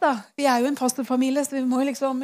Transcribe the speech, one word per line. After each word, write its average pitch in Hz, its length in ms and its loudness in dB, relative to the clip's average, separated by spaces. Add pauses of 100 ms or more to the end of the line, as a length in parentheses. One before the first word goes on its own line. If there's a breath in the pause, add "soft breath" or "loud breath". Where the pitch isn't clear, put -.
da, 285 140 2 (200)
vi 285 140 2
er 240 100 4
jo 254 80 2
en 285 100 -2
pastorfamilie, 262 680 0
så 269 80 -10
vi 269 100 -2
må 254 220 0
liksom, 262 380 -2